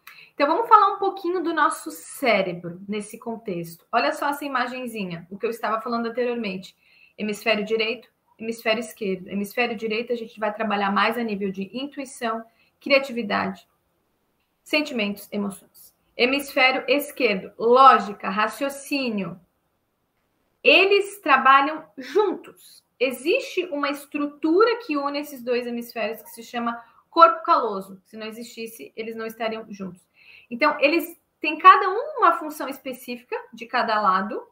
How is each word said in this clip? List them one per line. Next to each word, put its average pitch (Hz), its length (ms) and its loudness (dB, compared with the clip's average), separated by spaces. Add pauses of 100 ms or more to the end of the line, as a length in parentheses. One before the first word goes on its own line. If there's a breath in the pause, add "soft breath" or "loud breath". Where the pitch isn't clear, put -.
(380 loud breath)
Então, 285 80 4
vamos 349 220 0
falar 415 260 6
um 392 60 -12
pouquinho 370 420 -2
do 330 100 -2
nosso 311 380 0
cérebro 180 960 -2
nesse 208 320 -8
contexto. 180 720 -10
Olha 269 220 2
só 302 160 -2
essa 285 160 -4
imagenzinha, 240 840 -6
o 202 80 -14
que - 80 -14
eu 226 60 0
estava 220 300 -2
falando 233 260 -2
anteriormente. 226 680 -4 (420 soft breath)
Hemisfério 208 460 -2
direito, 220 440 -2 (300)
hemisfério 226 400 -2
esquerdo. 196 480 -6
Hemisfério 214 500 -4
direito, 220 360 -4
a 240 40 -2
gente 226 220 -12
vai 214 160 -4
trabalhar 202 380 0
mais 214 260 0
a 240 60 -2
nível 202 260 -2
de 190 260 -6
intuição, 262 680 -6 (340 soft breath)
criatividade, 208 880 0 (960)
sentimentos, 254 720 -4
emoções. - 600 -8 (240)
Hemisfério 262 680 2
esquerdo, 247 720 0
lógica, 226 720 6
raciocínio. 220 1120 -4 (1200)
Eles 392 560 4
trabalham 277 640 4 (120)
juntos. - 880 -4 (160)
Existe 285 720 -2
uma 285 180 -2
estrutura 320 960 0
que 302 100 -4
une 285 220 -4
esses 285 240 -12
dois 240 240 -2
hemisférios 233 560 -8
que - 80 -20
se 233 140 -16
chama 233 360 -6 (300 loud breath)
corpo 330 320 6
caloso. 202 600 0
Se - 120 -20
não 220 120 -10
existisse, 226 640 -14
eles 220 220 -8
não 226 100 -8
estariam 220 420 -6
juntos. 190 380 -14 (440 loud breath)
Então, 294 300 2
eles 302 400 0 (200)
têm 302 180 -4
cada 392 320 10
um 554 280 -4
uma 370 140 6
função 302 360 -6
específica 254 680 -10 (160)
de 226 140 -14
cada 220 340 0
lado, 202 520 0